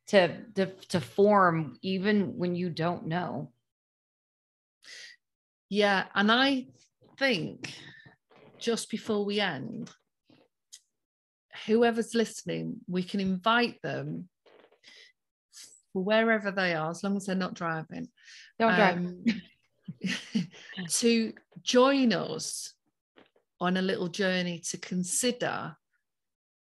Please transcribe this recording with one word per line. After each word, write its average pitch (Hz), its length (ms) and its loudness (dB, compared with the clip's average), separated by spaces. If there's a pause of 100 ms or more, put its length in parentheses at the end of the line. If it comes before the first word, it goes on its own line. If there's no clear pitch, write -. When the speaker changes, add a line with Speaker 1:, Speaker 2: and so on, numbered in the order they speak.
Speaker 1:
to, 175 280 4 (160)
to, 190 140 0 (220)
to 170 120 0
form 185 800 4
even 190 560 0
when 180 160 -2
you 175 160 -2
don't 165 380 -4
know. 160 440 -4 (2250)
Speaker 2:
Yeah. 202 360 2 (100)
And 208 160 4
I 262 360 2 (500)
think 175 560 -2 (840)
just - 300 -4
before 208 360 -2
we 208 140 -2
end, 160 500 -6 (1800)
whoever's 226 500 2
listening, 165 600 -4 (100)
we 180 160 -2
can 202 160 -4
invite 196 640 0
them 156 480 -8 (1600)
for 190 100 -4
wherever 214 480 2
they 185 240 0
are, 156 160 -2
as 175 120 -8
long 202 140 0
as 190 80 -6
they're 185 100 -2
not 185 200 -2
driving, 165 520 -6 (520)
Speaker 1:
Don't 226 160 4
drive. 185 220 6
Speaker 2:
um, 180 260 -6 (800)
<laughs> - 880 -6
to 233 440 2 (300)
join 254 500 4
us - 600 -6 (840)
on 180 180 0
a 185 40 0
little 190 260 -2
journey 180 520 -2
to - 180 -8
consider 180 1000 -4 (1040)